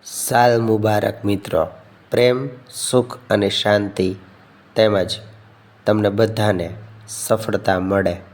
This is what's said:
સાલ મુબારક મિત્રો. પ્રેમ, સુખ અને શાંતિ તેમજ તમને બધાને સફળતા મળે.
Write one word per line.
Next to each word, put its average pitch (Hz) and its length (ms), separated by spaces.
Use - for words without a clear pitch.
સાલ 120 580
મુબારક 107 640
મિત્રો. 95 420
પ્રેમ, 123 380
સુખ 123 280
અને 104 200
શાંતિ 101 640
તેમજ 104 440
તમને 104 240
બધાને 104 640
સફળતા 101 720
મળે. 95 360